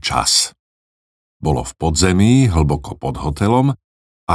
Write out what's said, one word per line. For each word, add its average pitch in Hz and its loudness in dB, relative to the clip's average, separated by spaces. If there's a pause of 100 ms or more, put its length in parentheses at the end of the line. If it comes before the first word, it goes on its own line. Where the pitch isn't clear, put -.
Čas. - -2 (880)
Bolo 73 -2
v - -10
podzemí, 92 2
hlboko 76 0
pod - -8
hotelom 110 0 (540)
a 85 0